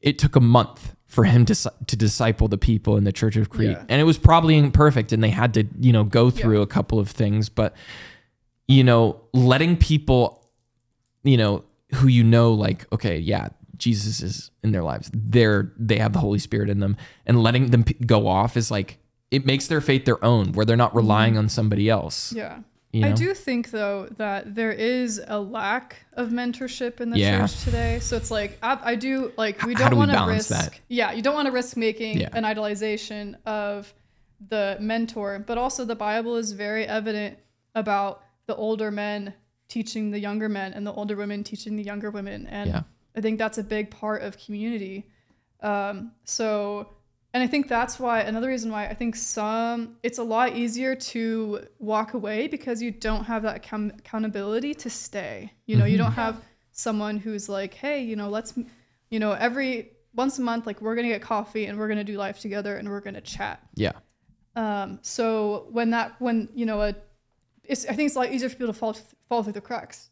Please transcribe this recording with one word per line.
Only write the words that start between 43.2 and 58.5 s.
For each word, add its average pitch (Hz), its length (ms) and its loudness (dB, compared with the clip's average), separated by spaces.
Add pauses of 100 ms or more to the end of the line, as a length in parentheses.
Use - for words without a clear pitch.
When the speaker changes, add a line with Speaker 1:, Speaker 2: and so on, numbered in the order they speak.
Speaker 2:
think 214 200 -4
that's 220 180 -4
a 220 60 -8
big 214 280 -6
part 214 300 -8
of 202 160 -12
community. 208 720 -10 (520)
Um, 202 500 -6 (120)
so, 208 640 -4 (440)
and 247 100 0
I 247 40 0
think 277 200 -2
that's 240 320 -4
why, 240 220 -2
another 220 260 -4
reason 233 240 -6
why 208 160 -6
I 214 60 -10
think 226 220 -6
some, 226 880 -6
it's 240 160 -6
a 240 40 -4
lot 233 320 0
easier 240 400 -4
to 226 680 -6 (140)
walk 214 340 -4
away 214 340 -6
because 254 340 -8
you 233 100 -6
don't 214 340 -4
have 226 180 -6
that 220 140 -6
account-, 214 420 -8
accountability 220 760 -6
to 254 140 -12
stay. 175 640 -12 (140)
You - 120 -2
know, 113 80 6
you 160 120 2
Speaker 1:
Mm-hmm. 190 80 2
Speaker 2:
don't 110 80 0
have 226 280 -6 (300)
someone 214 460 -6
who's 208 320 -10
like, 196 240 -8
"Hey, 277 300 -8
you 226 120 -8
know, 208 140 -8
let's, 214 280 -8